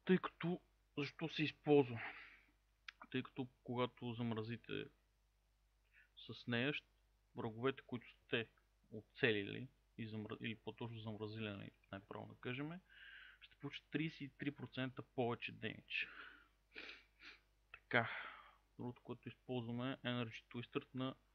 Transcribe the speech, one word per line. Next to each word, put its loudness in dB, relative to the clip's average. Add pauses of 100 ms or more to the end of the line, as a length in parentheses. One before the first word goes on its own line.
тъй 10
като, 0 (380)
защо 0
се 0
използва? 8 (1120)
Тъй 2
като -4 (160)
когато 0
замразите -2 (1300)
с -10
нея, 4
щ-, -4 (500)
враговете, 2
които -4
сте -2 (420)
оцелили 0 (300)
и -4
замра-, -4
или -2
по-точно -8
замразили, -4
нали, -6 (220)
най-правилно -8
да -20
кажем, -4 (600)
ще -20
получат -8
тридесет 0
и -6
три -4
процента -2
повече 2
демидж. -2 (1600)
Така, 4 (680)
другото, -6
което -8
използваме, -2
е -4
Energy -2
Twister -2 (100)
на 0 (200)